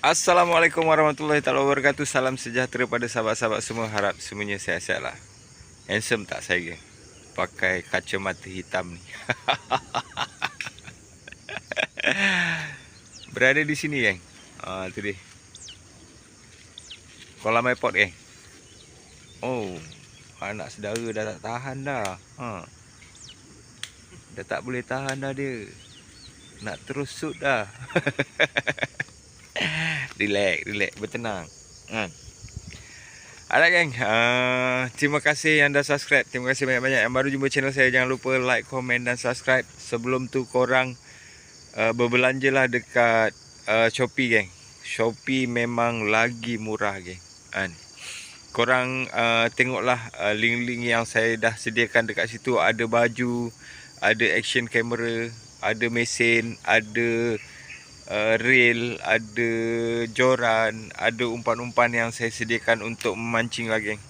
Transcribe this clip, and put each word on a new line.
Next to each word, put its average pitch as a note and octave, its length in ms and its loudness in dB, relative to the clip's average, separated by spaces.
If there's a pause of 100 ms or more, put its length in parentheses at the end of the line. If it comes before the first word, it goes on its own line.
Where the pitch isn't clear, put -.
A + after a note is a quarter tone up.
Assalamualaikum E3 880 4
warahmatullahi D3+ 560 4
taala C3+ 160 2
wabarakatuh. C#3 480 2
Salam C3 240 2
sejahtera B2 560 -2
pada A#2+ 160 -2
sahabat-sahabat A2 560 0
semua. A2+ 240 -6
Harap G2+ 320 0
semuanya G2+ 400 -6
sihat-sihat F2 400 -4
lah. C2 160 -6 (720)
Handsome G#2+ 400 -2
tak - 160 -8
saya, F2 320 -2
geng? E2 80 -16 (560)
Pakai F#2 480 -2
kacamata F#2+ 640 -4
hitam F2+ 480 -8
ni. - 0 -
<laughs> F2 40 -18 (4000)
Berada C3+ 240 4
di D3+ 160 -2
sini, D3 240 -4
geng. G2+ 160 2 (400)
Ah, F#2 320 -8
tu G2+ 160 -10
dia. G2+ 80 -4 (2250)
Kolam A#2 240 4
airport, B2 240 0
geng. F#2+ 160 4 (1400)
Oh, A2 320 -4 (640)
anak G#2 320 -10
saudara A2 400 -8
dah G#2+ 240 -6
tak F#2+ 80 -16
tahan B2+ 400 -8
dah. G#2+ 320 -6 (240)
Ha. G2+ 240 -10 (1700)
Dah G2 160 -12
tak - 160 -4
boleh B2 160 -6
tahan C3+ 400 -6
dah C3+ 80 -6
dia. C3 400 -8 (960)
Nak F#2 240 -12
terus C#3 240 -6
shoot - 240 -8
dah. A2+ 320 0
<laughs> - 80 -20 (2500)
Relax, G2 480 0
relax, G2+ 220 -2 (100)
bertenang. G#2+ 440 -6 (440)
Kan? G#2 200 -4 (1400)
Alright, E3 240 6
geng. E3+ 160 4 (160)
Ah, B2+ 880 2
terima D3 240 2
kasih D3+ 480 4
yang C#3+ 80 2
dah C#3+ 80 4
subscribe. C#3+ 480 0
Terima B2+ 240 -2
kasih C3 160 0
banyak-banyak B2+ 340 2
yang A2+ 60 2
baru C3+ 240 0
jumpa C3+ 160 0
channel C3+ 240 0
saya. C3 160 6
Jangan B2+ 160 4
lupa C3 320 0
like, B2+ 320 0
komen B2 320 -2
dan B2 160 -2
subscribe. B2+ 480 0 (160)
Sebelum B2 480 -2
tu C3 160 -2
korang, B2+ 480 2 (800)
ah, A2 160 2
berbelanjalah B2+ 800 4
dekat, A#2 640 4 (320)
ah, A2+ 240 4
Shopee, B2+ 400 -2
geng. G#2 200 4 (360)
Shopee A#2+ 640 -2
memang A#2 640 0
lagi A2+ 480 0
murah, G#2+ 400 -4
geng. F2+ 180 -12 (300)
Kan? F#2+ 240 -4 (800)
Korang, B2+ 640 0
ah, A#2 320 2
tengoklah, A#2+ 720 0
ah, G#2 160 0
link-link A#2+ 480 0
yang A#2 240 0
saya A2+ 240 2
dah A2+ 240 0
sediakan A2+ 560 0
dekat G#2+ 160 -2
situ. A#2 320 0
Ada A2 240 2
baju, A#2+ 640 0 (560)
ada A2 200 2 (120)
action A#2 320 0
camera, A#2 640 -2 (320)
ada A2 240 0
mesin, A#2 720 2
ada, A2+ 800 2 (720)
ah, G#2+ 240 2
reel, A#2+ 720 4
ada A2+ 440 0 (600)
joran, A2+ 880 2
ada A2+ 320 0
umpan-umpan A#2+ 640 0
yang A#2 160 0
saya A#2 160 -4
sediakan A2+ 560 0
untuk A2+ 320 -2
memancing A#2 560 -2
lah, A2 80 2
geng. G#2 300 -6